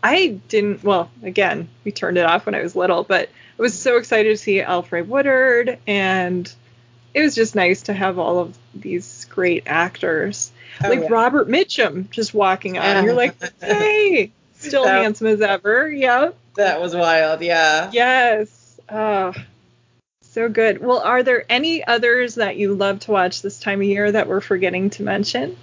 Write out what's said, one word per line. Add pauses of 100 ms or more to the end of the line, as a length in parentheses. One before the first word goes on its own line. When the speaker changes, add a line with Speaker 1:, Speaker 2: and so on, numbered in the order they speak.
Speaker 1:
I
didn't,
well, (140)
again, (160)
we
turned
it
off
when
I
was
little,
but (280)
I
was
so
excited
to
see
Alfre
Woodard,
and (640)
it
was
just
nice
to
have
all
of (160)
these (220)
great
actors. (320)
Speaker 2:
Oh,
Speaker 1:
Like
Speaker 2:
yeah.
Speaker 1:
Robert
Mitchum
just
walking
on.
You're
like, (180)
Speaker 2:
<laughs>
Speaker 1:
"Hey, (240)
still
Speaker 2:
That
Speaker 1:
handsome
as
ever."
Yep. (220)
Speaker 2:
That
was
wild,
yeah.
Speaker 1:
Yes. (120)
Oh, (880)
so
good.
Well,
are
there
any
others
that
you
love
to
watch
this
time
of
year
that
we're
forgetting
to
mention?